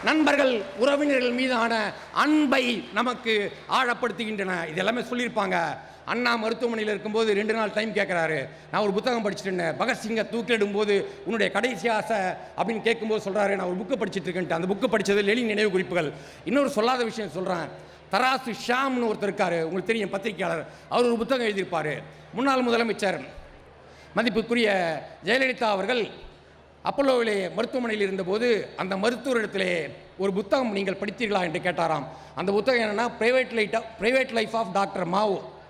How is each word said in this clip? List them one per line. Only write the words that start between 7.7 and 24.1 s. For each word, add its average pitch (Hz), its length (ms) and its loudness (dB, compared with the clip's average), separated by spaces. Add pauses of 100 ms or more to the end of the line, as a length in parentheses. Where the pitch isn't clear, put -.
டைம் 214 200 -2
கேட்குறாரு, 165 540 0 (240)
"நான் 196 100 2
ஒரு 202 100 2
புத்தகம் 226 320 0
படிச்சுட்டு 196 160 -2
இருந்தேன்." 175 400 -2
பகத்சிங்கை 220 540 -2
தூக்கிலிடும்போது, 208 720 2 (200)
"உன்னுடைய 202 280 0
கடைசி 226 360 0
ஆசை?" 220 280 0 (400)
அப்படின்னு 202 260 -2
கேட்கும்போது 220 480 0
சொல்றாரு, 202 260 2
"நான் 185 100 -2
ஒரு 180 100 -2
புக்கு 185 260 -2
படிச்சுட்டு 190 220 -4
இருக்கேன்ட்டு." 175 280 -2
அந்த 180 220 0
புக்கு 220 200 0
படிச்சது 202 280 2
லெனின் 226 240 2
நினைவு 214 240 2
குறிப்புகள். 180 420 0 (320)
இன்னொரு 254 260 2
சொல்லாத 240 340 2
விஷயம் 208 260 -4
சொல்றேன், 175 380 -2 (440)
தராசு 254 380 2 (160)
ஷாம்னு 247 440 2
ஒருத்தர் 202 180 -2
இருக்காரு, 180 340 0
உங்களுக்கு 170 220 -2
தெரியும், 220 260 0
பத்திரிகையாளர். 180 560 -4 (220)
அவர் 240 160 4
ஒரு 233 120 4
புத்தகம் 240 300 0
எழுதியிருப்பாரு. 165 560 -2 (300)
முன்னாள் 254 320 2
முதலமைச்சர் 220 560 0 (960)